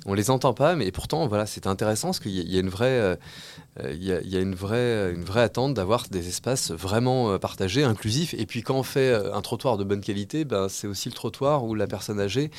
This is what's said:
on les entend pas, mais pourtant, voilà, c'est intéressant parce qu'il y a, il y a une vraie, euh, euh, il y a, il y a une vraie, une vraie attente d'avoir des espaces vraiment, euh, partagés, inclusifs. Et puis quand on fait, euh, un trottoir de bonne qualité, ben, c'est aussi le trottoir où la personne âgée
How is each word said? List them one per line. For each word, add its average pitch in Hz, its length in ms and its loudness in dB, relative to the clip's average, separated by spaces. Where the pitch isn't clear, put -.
on 98 80 0
les 107 160 2
entend 131 240 4
pas, 160 200 4
mais 104 160 0
pourtant, 151 380 -2
voilà, 104 180 2
c'est - 200 -10
intéressant 107 420 2
parce 185 120 -2
qu'il 104 120 -4
y 92 80 -2
a, - 20 -2
il 87 100 -4
y 92 40 0
a 92 40 6
une 92 100 0
vraie, 123 280 2
euh, 92 180 4
euh, 67 120 -4
il 82 100 -8
y 92 100 0
a, 82 80 0
il - 80 -8
y 92 80 -2
a 92 40 4
une 95 140 0
vraie, 104 580 0
une 87 120 -6
vraie 101 180 4
attente 123 320 2
d'avoir 104 340 2
des 90 200 -4
espaces 123 420 -2
vraiment, 110 600 2
euh, 92 60 2
partagés, 101 460 0
inclusifs. 117 500 0
Et 110 120 -4
puis 113 160 -6
quand 135 140 -2
on 131 60 2
fait, 131 280 2
euh, 104 240 2
un 101 80 -2
trottoir 117 340 0
de 98 80 -2
bonne 101 160 0
qualité, 101 440 -4
ben, 101 240 0
c'est - 180 -8
aussi 101 220 -6
le 117 60 -8
trottoir 135 500 0
où 113 100 -2
la 104 120 0
personne 101 340 -4
âgée 120 380 0